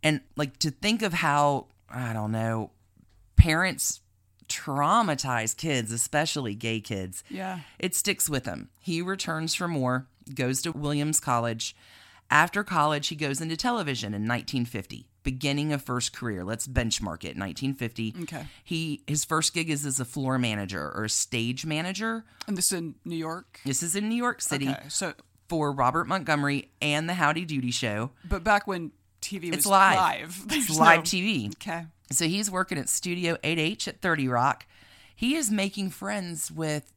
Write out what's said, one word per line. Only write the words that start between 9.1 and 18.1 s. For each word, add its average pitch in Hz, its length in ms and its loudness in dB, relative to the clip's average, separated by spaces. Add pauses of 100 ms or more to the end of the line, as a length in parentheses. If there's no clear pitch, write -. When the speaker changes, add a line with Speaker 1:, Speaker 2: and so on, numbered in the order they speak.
Speaker 1:
from 170 200 -2
war, 127 320 0 (280)
goes 131 280 -2
to 170 100 -4
Williams 147 480 0
College. 117 560 -2 (540)
After 170 340 6
college, 151 440 2
he - 80 -6
goes 143 240 -2
into 160 160 -4
television 147 560 -2
in 104 140 -2
nineteen 120 400 -2
fifty, 98 400 -10 (160)
beginning 139 500 0
a 143 60 -2
first 123 340 -4
career. 101 320 -6
Let's 107 220 -6
benchmark 110 580 -2
it, 78 140 -8
nineteen 98 360 -4
fifty. 113 480 -6